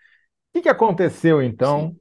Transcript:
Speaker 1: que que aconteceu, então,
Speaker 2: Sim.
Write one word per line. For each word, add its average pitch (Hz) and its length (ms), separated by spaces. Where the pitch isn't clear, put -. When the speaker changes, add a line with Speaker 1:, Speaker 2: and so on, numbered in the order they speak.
Speaker 1:
que 339 80
que 311 80
aconteceu, 170 720
então, 147 480
Speaker 2:
Sim. 165 100